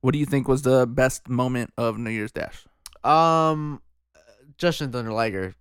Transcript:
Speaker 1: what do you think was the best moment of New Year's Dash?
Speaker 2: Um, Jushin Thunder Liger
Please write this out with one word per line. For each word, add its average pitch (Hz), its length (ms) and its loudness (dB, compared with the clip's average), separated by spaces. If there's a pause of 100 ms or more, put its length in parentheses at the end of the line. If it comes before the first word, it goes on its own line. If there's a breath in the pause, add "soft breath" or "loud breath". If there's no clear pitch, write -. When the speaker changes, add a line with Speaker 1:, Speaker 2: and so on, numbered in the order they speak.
Speaker 1:
what 127 120 2
do 147 60 0
you 143 80 0
think 139 220 0
was 135 140 2
the 131 240 4
best 127 420 -2
moment 127 480 -2
of 113 220 -2
New 113 120 -6
Year's 110 220 -4
Dash? - 320 -10 (400)
Speaker 2:
Um, 156 800 2 (720)
Jushin 156 360 -2
Thunder 117 200 -4
Liger 98 480 -2